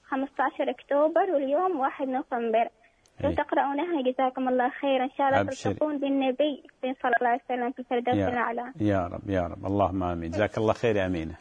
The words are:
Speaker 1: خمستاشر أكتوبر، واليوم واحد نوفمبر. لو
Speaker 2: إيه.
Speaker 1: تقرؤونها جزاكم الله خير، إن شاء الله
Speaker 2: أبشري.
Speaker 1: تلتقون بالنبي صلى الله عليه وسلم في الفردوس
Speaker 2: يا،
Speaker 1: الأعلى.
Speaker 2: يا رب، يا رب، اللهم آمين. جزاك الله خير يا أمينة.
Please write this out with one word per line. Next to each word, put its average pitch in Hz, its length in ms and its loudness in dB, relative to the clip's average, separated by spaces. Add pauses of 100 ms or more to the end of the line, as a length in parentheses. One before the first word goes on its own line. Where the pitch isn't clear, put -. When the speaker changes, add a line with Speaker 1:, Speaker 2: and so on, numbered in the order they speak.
Speaker 1:
خمستاشر 269 680 -2
أكتوبر، 320 640 2
واليوم 294 480 2
واحد 277 280 -2
نوفمبر. 233 640 0 (540)
لو 277 60 2
Speaker 2:
إيه. 254 60 -2
Speaker 1:
تقرؤونها 294 680 0
جزاكم 254 480 0
الله 254 200 2
خير، 269 340 0
إن 269 60 -2
شاء 277 180 0
الله 269 140 4
Speaker 2:
أبشري. 269 320 -2
Speaker 1:
تلتقون 302 240 -2
بالنبي 277 640 0 (180)
صلى 262 360 -2
الله 247 120 2
عليه 247 160 0
وسلم - 260 -4
في - 80 -10
الفردوس 247 360 0
Speaker 2:
يا، 98 120 2
Speaker 1:
الأعلى. 240 540 -4
Speaker 2:
يا 98 260 2
رب، 92 220 -8
يا 95 120 2
رب، 92 240 -6
اللهم 95 380 2
آمين. 85 260 -2
جزاك 98 280 0
الله 107 160 4
خير 113 220 0
يا 95 100 2
أمينة. 82 360 -4